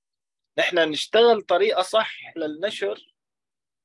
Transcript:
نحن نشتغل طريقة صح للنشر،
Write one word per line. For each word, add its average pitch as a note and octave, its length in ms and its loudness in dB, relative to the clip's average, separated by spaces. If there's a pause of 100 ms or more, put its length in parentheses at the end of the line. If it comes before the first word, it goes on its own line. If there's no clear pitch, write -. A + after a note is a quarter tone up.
(580)
نحن E3+ 200 0
نشتغل G#3 640 2
طريقة F#3+ 400 2
صح - 540 -4
للنشر، F3 760 -8 (720)